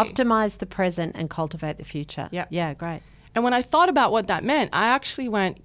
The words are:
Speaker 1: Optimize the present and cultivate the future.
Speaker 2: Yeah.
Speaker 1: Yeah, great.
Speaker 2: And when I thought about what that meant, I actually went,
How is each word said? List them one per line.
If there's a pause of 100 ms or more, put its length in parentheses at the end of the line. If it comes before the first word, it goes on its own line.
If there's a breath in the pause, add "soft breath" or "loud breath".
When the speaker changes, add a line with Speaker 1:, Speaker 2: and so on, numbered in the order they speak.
Speaker 1:
Optimize (100)
the (140)
present
and
cultivate
the (100)
future.
Speaker 2:
Yeah.
Speaker 1:
Yeah, (100)
great. (340 soft breath)
Speaker 2:
And
when
I (100)
thought
about
what
that (100)
meant,
I (120)
actually
went,